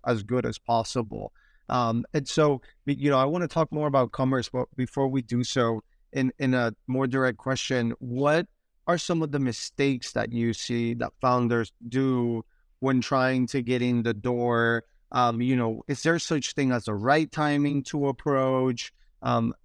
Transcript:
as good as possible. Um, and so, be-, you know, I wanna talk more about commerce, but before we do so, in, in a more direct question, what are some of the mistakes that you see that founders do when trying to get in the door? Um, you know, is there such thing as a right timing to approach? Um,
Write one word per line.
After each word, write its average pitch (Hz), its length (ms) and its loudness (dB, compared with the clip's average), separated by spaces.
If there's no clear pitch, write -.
as 113 160 2
good 120 240 -2
as 113 100 -6
possible. 113 760 -2
Um, 120 340 0
and 143 120 -2
so, 147 360 2
be-, 143 100 0
you 139 160 2
know, 131 80 4
I 135 60 4
wanna 170 220 0
talk 160 240 0
more 151 140 -2
about 135 260 2
commerce, 131 380 0
but 127 260 -4
before 135 320 0
we 131 140 -2
do 120 220 -2
so, 117 400 0
in, 131 260 0
in 127 160 2
a 117 180 0
more 131 180 0
direct 127 320 0
question, 123 640 -2
what 143 480 0
are 175 100 2
some 165 240 -2
of 151 100 -2
the 147 60 0
mistakes 135 760 -2
that 117 200 -2
you 117 180 0
see 117 440 -4
that 117 260 -6
founders 120 500 2
do 123 540 0
when 131 200 2
trying 131 460 2
to 131 160 -2
get 123 220 0
in 123 180 2
the 113 140 0
door? 117 720 0
Um, 120 320 2
you 131 120 2
know, 113 320 -2
is 139 140 -4
there 165 160 2
such - 360 -4
thing 135 180 0
as 117 160 -2
a 107 80 -2
right 139 360 2
timing 143 520 0
to 143 240 -2
approach? 131 840 0
Um, 117 320 0